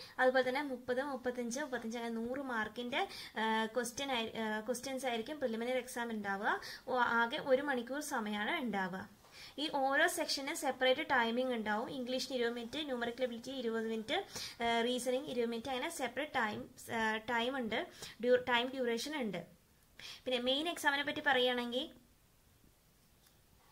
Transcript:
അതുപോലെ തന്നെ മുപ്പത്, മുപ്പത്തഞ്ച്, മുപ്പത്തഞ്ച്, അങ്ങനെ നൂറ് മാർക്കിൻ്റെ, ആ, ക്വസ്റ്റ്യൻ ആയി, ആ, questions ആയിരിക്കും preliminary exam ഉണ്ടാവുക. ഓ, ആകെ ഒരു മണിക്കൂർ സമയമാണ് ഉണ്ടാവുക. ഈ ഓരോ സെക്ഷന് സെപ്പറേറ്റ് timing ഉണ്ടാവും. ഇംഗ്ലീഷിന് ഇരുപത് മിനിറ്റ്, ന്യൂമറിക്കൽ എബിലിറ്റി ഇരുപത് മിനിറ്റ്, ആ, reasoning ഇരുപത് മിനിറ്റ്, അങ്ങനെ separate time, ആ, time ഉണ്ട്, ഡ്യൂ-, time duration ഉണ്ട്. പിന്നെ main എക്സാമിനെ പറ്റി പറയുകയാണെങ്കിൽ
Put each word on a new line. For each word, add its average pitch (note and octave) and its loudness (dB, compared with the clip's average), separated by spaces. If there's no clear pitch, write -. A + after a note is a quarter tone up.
അതുപോലെ B3+ 6
തന്നെ C4+ 2
മുപ്പത്, B3+ -2
മുപ്പത്തഞ്ച്, B3 -2
മുപ്പത്തഞ്ച്, A#3+ -4
അങ്ങനെ A#3 -4
നൂറ് A#3+ -2
മാർക്കിൻ്റെ, B3 -2
ആ, A3 2
ക്വസ്റ്റ്യൻ B3 -2
ആയി, A3+ 0
ആ, G#3+ -2
questions B3+ -4
ആയിരിക്കും A#3+ -2
preliminary A#3+ 0
exam A#3+ -4
ഉണ്ടാവുക. G#3 0
ഓ, B3+ 0
ആകെ A#3 4
ഒരു C#4 4
മണിക്കൂർ C4 0
സമയമാണ് A3+ -2
ഉണ്ടാവുക. F#3+ -2
ഈ D4 -2
ഓരോ C#4 4
സെക്ഷന് D4+ -2
സെപ്പറേറ്റ് C4 2
timing B3 4
ഉണ്ടാവും. G#3+ 0
ഇംഗ്ലീഷിന് C4 -2
ഇരുപത് A#3+ 2
മിനിറ്റ്, A#3+ -6
ന്യൂമറിക്കൽ A#3+ -2
എബിലിറ്റി A#3+ -4
ഇരുപത് A3+ -2
മിനിറ്റ്, A3+ -2
ആ, A#3 4
reasoning B3 0
ഇരുപത് A#3+ 0
മിനിറ്റ്, A#3 -4
അങ്ങനെ C4 -2
separate D4 -4
time, A#3 0
ആ, A3 2
time A#3+ 0
ഉണ്ട്, B3 -2
ഡ്യൂ-, B3 6
time A#3+ 4
duration C4 -2
ഉണ്ട്. F3+ -4
പിന്നെ B3+ 0
main C4+ 2
എക്സാമിനെ C#4+ 2
പറ്റി D4 -4
പറയുകയാണെങ്കിൽ B3 2